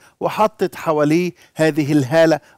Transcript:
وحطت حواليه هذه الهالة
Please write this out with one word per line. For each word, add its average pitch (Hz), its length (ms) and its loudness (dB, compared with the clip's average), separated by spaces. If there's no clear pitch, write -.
وحطت - 540 -2
حواليه 160 580 -2
هذه 156 380 -2
الهالة 151 480 2